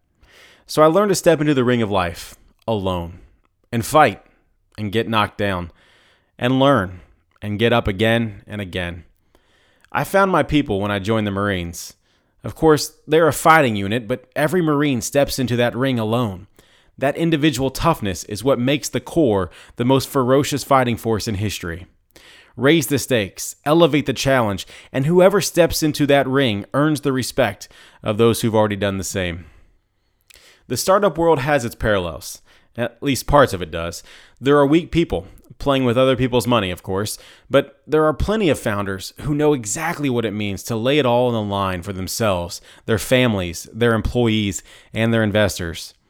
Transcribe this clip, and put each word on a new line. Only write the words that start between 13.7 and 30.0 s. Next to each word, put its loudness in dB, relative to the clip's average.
unit, -4
but -6
every 0
Marine 0
steps 0
into 0
that 0
ring 0
alone. -2
That -2
individual 0
toughness -2
is -10
what 2
makes -2
the -6
Corps 0
the -2
most 2
ferocious 0
fighting 2
force -4
in -4
history. -8
Raise 2
the 0
stakes, -4
elevate 4
the -2
challenge, 0
and -2
whoever 4
steps 2
into 0
that 4
ring 0
earns 0
the 0
respect -2
of -2
those 4
who've -2
already 4
done -2
the -6
same. -6